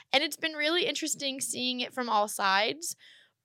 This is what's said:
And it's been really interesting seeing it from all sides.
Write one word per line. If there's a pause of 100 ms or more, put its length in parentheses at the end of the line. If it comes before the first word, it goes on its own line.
(140)
And
it's
been
really
interesting
seeing
it
from
all
sides. (500)